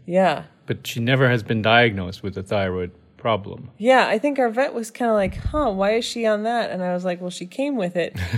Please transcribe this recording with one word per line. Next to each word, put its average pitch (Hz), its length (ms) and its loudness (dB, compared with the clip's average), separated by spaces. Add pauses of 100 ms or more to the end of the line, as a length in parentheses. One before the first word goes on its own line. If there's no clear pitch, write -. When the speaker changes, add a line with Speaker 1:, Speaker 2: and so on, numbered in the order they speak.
Speaker 1:
Yeah. 175 380 2 (220)
Speaker 2:
But - 220 -6
she - 120 -6
never 131 300 4
has 120 140 2
been 110 180 -2
diagnosed 107 640 4
with 95 140 -8
a 92 60 -6
thyroid 92 480 -2 (260)
problem. 98 600 -4
Speaker 1:
Yeah, 233 300 4
I 190 100 0
think 277 220 0
our 240 100 2
vet 254 240 -2
was 226 160 -8
kinda 233 240 -2
like, 196 220 0
"Huh, 294 360 -2
why 196 200 0
is 226 140 0
she 233 200 -4
on 208 180 2
that?" 226 280 -2
And 185 100 -4
I 180 120 -2
was 180 120 -4
like, 180 160 -4
"Well, 180 80 -6
she 180 160 -10
came 277 300 -4
with 180 200 -2
it." - 300 -2
Speaker 2:
<laughs> 87 120 -6